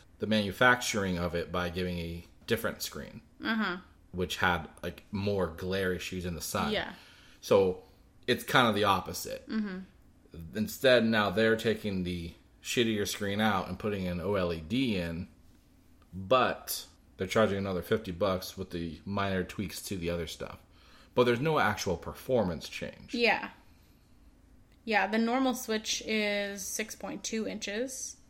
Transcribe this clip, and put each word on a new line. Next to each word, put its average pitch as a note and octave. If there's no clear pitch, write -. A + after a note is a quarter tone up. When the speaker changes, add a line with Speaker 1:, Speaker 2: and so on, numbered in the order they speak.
Speaker 1:
the G#2
manufacturing G#2
of E2+
it E2+
by F2+
giving F2+
a E2+
different G#2+
screen, -
Speaker 2:
Uh-huh. G#3
Speaker 1:
which -
had, F2
like, F2
more G2
glare F#2
issues F2+
in E2+
the D2
sun. G#2
Speaker 2:
Yeah. G3
Speaker 1:
So F#2+
it's B2
kind B2+
of G#2+
the G#2
opposite. -
Speaker 2:
Mm-hmm. G#3
Speaker 1:
Instead, A#2
now G#2+
they're A2+
taking G#2+
the F2
shittier A2
screen G2+
out G#2
and F2+
putting G2+
an F2
O G2+
L F2+
E E2
D A2+
in, E2+
but F#2+
they're F#2+
charging G2+
another F#2+
fifty G#2+
bucks F#2
with F#2+
the E2+
minor G2
tweaks -
to G2
the E2+
other E2+
stuff. -
But B2
there's A#2+
no D3+
actual G2+
performance F2+
change. -
Speaker 2:
Yeah. A#3
Yeah, G3+
the G#3+
normal B3
Switch A3
is G3+
six -
point -
two A3
inches. G#3+